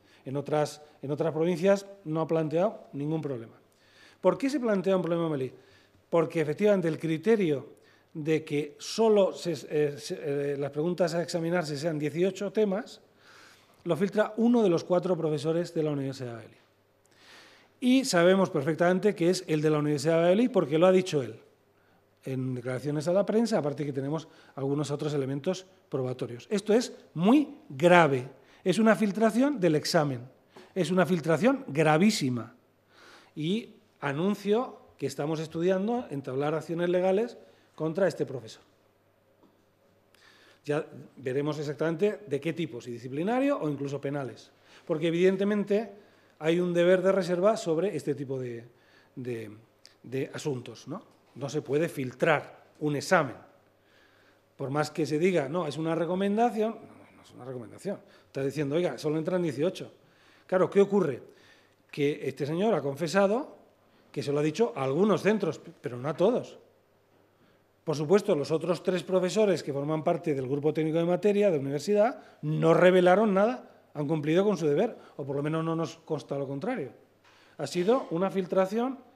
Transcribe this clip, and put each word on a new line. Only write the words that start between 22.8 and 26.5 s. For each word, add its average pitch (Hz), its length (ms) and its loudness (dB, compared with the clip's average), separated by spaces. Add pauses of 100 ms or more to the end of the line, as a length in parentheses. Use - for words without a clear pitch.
a 175 40 2
la 196 120 2
prensa, 220 320 2
aparte 143 260 -2
que 143 80 -6
tenemos 139 380 -6 (260)
algunos 139 360 -2
otros 147 220 -4
elementos 143 520 -4 (240)
probatorios. 127 600 -6
Esto 202 240 0